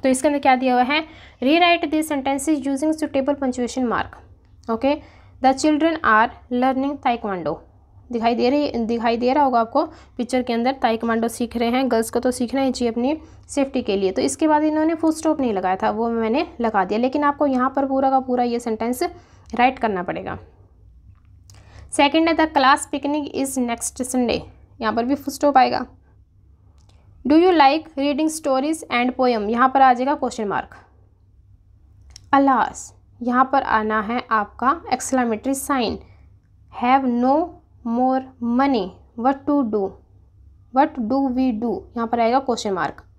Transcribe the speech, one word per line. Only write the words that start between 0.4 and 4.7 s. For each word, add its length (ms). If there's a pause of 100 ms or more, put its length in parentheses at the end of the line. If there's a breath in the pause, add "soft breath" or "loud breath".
क्या 160
दिया 180
हुआ 80
है? 220 (380 loud breath)
"Rewrite 520
these 180
sentences 560
using 340
suitable 320
punctuation 580
mark।" 140 (640)